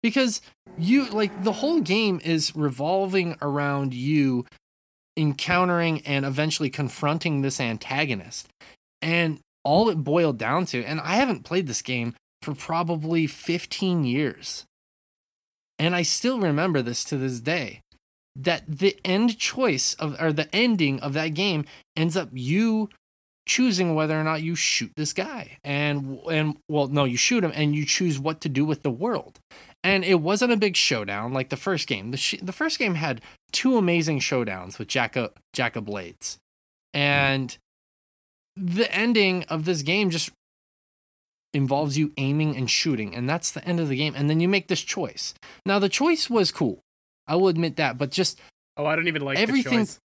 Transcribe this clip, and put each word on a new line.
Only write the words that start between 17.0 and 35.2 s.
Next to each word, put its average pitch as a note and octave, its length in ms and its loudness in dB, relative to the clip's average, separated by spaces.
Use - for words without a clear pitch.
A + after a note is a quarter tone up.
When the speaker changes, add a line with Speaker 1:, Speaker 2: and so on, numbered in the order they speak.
Speaker 1:
to D3 120 -4
this B2+ 240 -4
day, C#3+ 400 -4
that D3+ 320 -2
the D#3+ 380 0
end G#3+ 320 2
choice - 560 0
of, D3+ 260 -6
or D#3 140 2
the D3+ 200 -2
ending F3+ 460 2
of C#3 140 -4
that D#3 140 -2
game D#3+ 360 0
ends D#3+ 180 2
up F3+ 200 -2
you G#3 560 0
choosing F#3 480 2
whether D#3 240 2
or D#3 60 0
not D#3 180 -2
you E3 120 -2
shoot - 420 -2
this D3+ 180 -4
guy. A#3+ 500 -8
And, C#3+ 540 -2
and, D#3 280 0
well, D3 200 2
no, C#3+ 160 2
you B2 120 0
shoot A3+ 280 2
him D#3 100 -2
and D3 200 2
you D3+ 100 0
choose D#3 340 0
what D#3 240 -4
to D#3+ 60 -4
do C#3 160 2
with D3+ 180 -2
the C#3+ 80 0
world. F#3 480 -4
And F#3+ 200 2
it F3 180 4
wasn't G#3 320 2
a A3+ 40 4
big G3+ 200 2
showdown G#2+ 580 0
like C3 160 -2
the C#3 80 -4
first F3+ 280 -2
game. G#2+ 240 -4
The C3+ 60 -4
sh-, - 240 -2
the F#3 120 -8
first D#4 260 -4
game G#3 160 0
had D3 260 -2
two B3+ 240 2
amazing E3+ 440 2
showdowns F#2+ 580 -4
with G#2+ 100 -10
Jack B2 280 0
o', A#2+ 140 -2